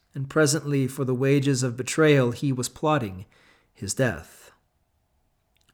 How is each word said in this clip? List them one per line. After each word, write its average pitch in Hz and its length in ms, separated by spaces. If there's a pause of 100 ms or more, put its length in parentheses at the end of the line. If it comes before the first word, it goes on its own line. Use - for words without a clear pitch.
(140)
and 135 160
presently 143 580
for 135 180
the 127 100
wages 135 480
of 120 140
betrayal 135 540
he 139 200
was 123 180
plotting 117 560 (480)
his 98 200
death. - 580 (1200)